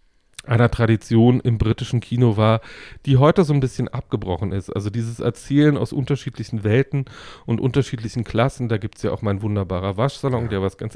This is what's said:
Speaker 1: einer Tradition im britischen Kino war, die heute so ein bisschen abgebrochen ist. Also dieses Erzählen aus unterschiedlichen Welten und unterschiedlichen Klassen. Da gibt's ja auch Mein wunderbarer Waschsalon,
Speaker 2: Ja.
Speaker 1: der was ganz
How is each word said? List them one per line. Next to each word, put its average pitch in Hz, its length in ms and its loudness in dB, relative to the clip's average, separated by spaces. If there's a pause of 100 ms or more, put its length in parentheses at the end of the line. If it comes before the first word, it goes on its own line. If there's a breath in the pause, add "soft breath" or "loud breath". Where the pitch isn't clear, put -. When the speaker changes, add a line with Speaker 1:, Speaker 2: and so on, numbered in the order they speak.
(460)
Speaker 1:
einer 117 260 2
Tradition 117 680 4
im 117 160 0
britischen 110 420 -2
Kino 120 380 0
war, 110 240 2 (440 loud breath)
die 139 120 4
heute 160 260 6
so 151 100 0
ein 143 60 2
bisschen 131 300 -4
abgebrochen 101 640 -4
ist. 95 160 -6
Also 101 200 -4
dieses 113 300 -6
Erzählen 143 560 2
aus 113 160 -4
unterschiedlichen 123 720 -6
Welten 131 400 0 (420 loud breath)
und 113 140 -2
unterschiedlichen 120 640 -2
Klassen. 120 460 -2
Da 113 80 0
gibt's 101 260 -10
ja - 80 -2
auch 95 100 -6
Mein 98 200 -2
wunderbarer 95 560 -2
Waschsalon, 127 460 -2
Speaker 2:
Ja. 117 40 -4
Speaker 1:
der 98 140 -2
was 95 160 -4
ganz - 180 -10